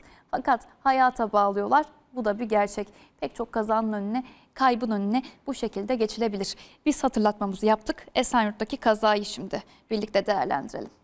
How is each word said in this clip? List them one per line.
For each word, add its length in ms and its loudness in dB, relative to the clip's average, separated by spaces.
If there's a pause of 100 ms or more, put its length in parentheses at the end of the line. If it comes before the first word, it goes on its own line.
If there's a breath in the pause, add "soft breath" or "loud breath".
(320 soft breath)
fakat 360 0 (160)
hayata 480 2
bağlıyorlar. 540 2 (300)
Bu 100 -4
da 140 0
bir 60 -4
gerçek. 420 0 (320 soft breath)
Pek 160 -8
çok 160 -8
kazanın 420 0
önüne, 300 -4 (300 loud breath)
kaybın 380 2
önüne 320 0 (240 loud breath)
bu 60 -4
şekilde 420 -4
geçilebilir. 600 -2 (300 loud breath)
Biz 180 2
hatırlatmamızı 640 0
yaptık. 500 0
Esenyurt'taki 640 0
kazayı 480 2
şimdi 380 -8 (260 soft breath)
birlikte 360 -2
değerlendirelim. 640 -2 (140)